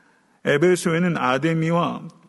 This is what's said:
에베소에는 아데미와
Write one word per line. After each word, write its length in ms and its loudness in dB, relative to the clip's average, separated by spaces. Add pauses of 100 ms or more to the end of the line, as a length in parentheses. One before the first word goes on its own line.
(440)
에베소에는 720 2
아데미와 920 -2 (200)